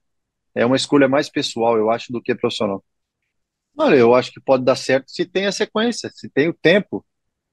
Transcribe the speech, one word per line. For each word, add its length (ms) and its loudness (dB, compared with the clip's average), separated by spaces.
é 120 2
uma 100 2
escolha 320 2
mais 220 -2
pessoal, 480 -2
eu 120 0
acho, 220 -6
do 80 -8
que 140 -4
profissional. 500 -4
Olha, 180 4
eu 180 6
acho 160 0
que 100 -20
pode 240 0
dar 120 2
certo 340 -4
se 140 -6
tem 220 -4
a 60 -2
sequência, 600 -4
se 160 -18
tem 200 0
o 60 -4
tempo, 500 0